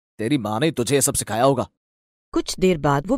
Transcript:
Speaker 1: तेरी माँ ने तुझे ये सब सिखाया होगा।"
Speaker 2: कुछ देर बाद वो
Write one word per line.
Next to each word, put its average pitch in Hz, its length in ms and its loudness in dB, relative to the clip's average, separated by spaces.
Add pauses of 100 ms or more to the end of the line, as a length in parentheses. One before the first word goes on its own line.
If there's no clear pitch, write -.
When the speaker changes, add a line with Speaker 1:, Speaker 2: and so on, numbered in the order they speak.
(180)
Speaker 1:
तेरी 127 200 0
माँ 107 220 -4
ने 156 120 2
तुझे 123 240 0
ये 135 60 2
सब 127 120 0
सिखाया 113 300 -2
होगा।" 131 260 2 (640)
Speaker 2:
कुछ - 280 -4
देर 180 180 2
बाद 143 300 0
वो 262 100 0